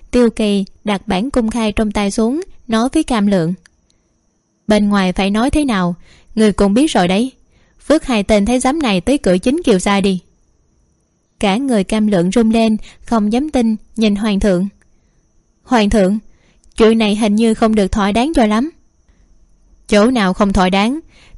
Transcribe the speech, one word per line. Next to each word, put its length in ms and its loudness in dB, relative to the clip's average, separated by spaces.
Tiêu 200 2
Kỳ 340 -2
đặt 240 -4
bản 220 -4
cung 200 -2
khai 220 -4
trong 180 -2
tay 200 -2
xuống, 320 -2
nói 240 0
với 100 0
Cam 240 -2
Lượng: 280 0
"Bên 220 2
ngoài 240 0
phải 180 -2
nói 200 -2
thế 140 0
nào, 300 -2
người 180 2
cũng 220 0
biết 120 2
rồi 220 0
đấy. 240 -2
Vứt 180 2
hai 180 -2
tên 240 2
thái 140 0
giám 220 -2
này 180 0
tới 180 0
cửa 200 0
chính 240 -2
Kiều 160 2
Gia 220 0
đi." 200 0
Cả 160 0
người 280 -2
Cam 220 -2
Lượng 240 0
run 200 2
lên, 260 2
không 280 -2
dám 180 -2
tin, 260 0
nhìn 200 0
Hoàng 240 -2
thượng. 280 0
"Hoàng 280 0
thượng, 280 2
chuyện 220 4
này 180 0
hình 180 0
như 200 2
không 200 0
được 180 0
thỏa 200 -2
đáng 220 -2
cho 120 4
lắm." 240 -2
"Chỗ 220 4
nào 220 0
không 200 0
thỏa 180 2
đáng, 300 -2